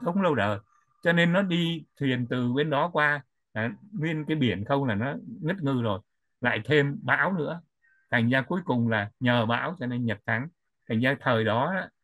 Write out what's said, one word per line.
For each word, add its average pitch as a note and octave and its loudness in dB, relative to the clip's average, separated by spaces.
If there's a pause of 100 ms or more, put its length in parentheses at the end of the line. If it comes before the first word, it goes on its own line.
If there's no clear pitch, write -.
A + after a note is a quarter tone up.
không F3 -2
lâu E3 4
đời. G#2 0 (440)
Cho F3 4
nên E3+ 4
nó F#3+ 4
đi E3+ 0 (160)
thuyền B2+ 0
từ B2 0
bên D3+ 0
đó D3+ 0
qua, D3 0 (280)
à, A2+ -4 (200)
nguyên D#3+ -4
cái D#3 -2
biển G#2+ 0
không C#3 0
là A#2 0
nó B2+ -2 (260)
ngất F3 -4
ngư C3+ 0
rồi, G2+ -2 (400)
lại A2 0
thêm C#3+ 2
bão C#3+ 0
nữa. D#3+ -4 (500)
Thành A#2+ 2
ra C3 2
cuối F3+ -2
cùng A#2+ 0
là G#2 0 (100)
nhờ A#2+ 4
bão B2+ -2
cho B2+ -6
nên B2 -4
Nhật A2 -2
thắng. A#2 -2 (400)
Thành A2+ 0
ra C3 2
thời A2+ 2
đó A#2+ 2
á, F#3 -4 (160)